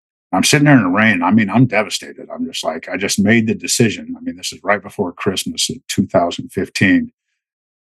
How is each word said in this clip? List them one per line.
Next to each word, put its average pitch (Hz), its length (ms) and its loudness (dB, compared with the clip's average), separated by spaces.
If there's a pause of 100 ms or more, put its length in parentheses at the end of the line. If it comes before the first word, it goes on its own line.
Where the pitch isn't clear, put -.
(320)
I'm - 100 2
sitting 147 220 4
there 147 120 6
in 113 60 4
the 90 60 -2
rain. 98 340 2
I 90 100 0
mean, 107 180 4
I'm 117 160 4
devastated. 95 680 -6
I'm - 140 -6
just - 180 -8
like, 82 240 -6
I 92 80 -6
just 98 240 -2
made 110 260 4
the 107 80 0
decision. 98 640 -2
I - 40 -20
mean, - 160 -10
this - 180 -10
is - 100 -20
right 101 180 -2
before 98 300 -6
Christmas - 560 -4
in - 180 -12
two 101 200 0
thousand - 420 -2
fifteen 117 640 0 (760)